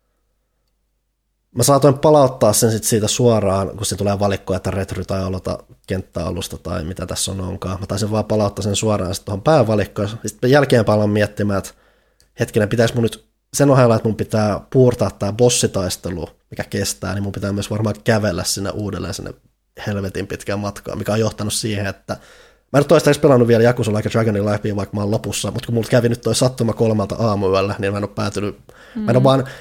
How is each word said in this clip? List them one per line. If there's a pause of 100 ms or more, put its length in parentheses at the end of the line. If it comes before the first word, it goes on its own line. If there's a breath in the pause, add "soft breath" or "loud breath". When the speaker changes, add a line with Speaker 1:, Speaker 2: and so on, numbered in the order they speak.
(1600)
Speaker 1:
mä
saatoin
palauttaa
sen
sit
siitä
suoraan,
kun
se
tulee
valikkoa,
että
retry
tai
aloita (280)
kenttäalusta
tai
mitä
tässä
on
onkaan.
Mä
taisin
vaan
palauttaa
sen
suoraan
sit
tohon
päävalikkoon. (180)
Sit
jälkeenpäin
aloin
miettimään,
että (720)
hetkinen,
pitäis
mun
nyt (280)
sen
ohella,
että
mun
pitää (120)
puurtaa
tää
bossitaistelu, (220)
mikä
kestää,
niin
mun
pitää
myös
varmaan (100)
kävellä
sinne
uudelleen
sinne (520)
helvetin
pitkään
matkaan,
mikä
on
johtanut
siihen,
että (600 soft breath)
mä
en
ole
toistaiseksi
pelannut
vielä
Yakuza
Like
a
Dragonin
läpi,
vaikka
mä
oon
lopussa,
mut
kun
multa
kävi
nyt
toi
sattuma
kolmelta
aamuyöllä,
niin
mä
en
oo
päätynyt, (360 loud breath)
mä
en
oo
Speaker 2:
Mm.
Speaker 1:
vaan (160 loud breath)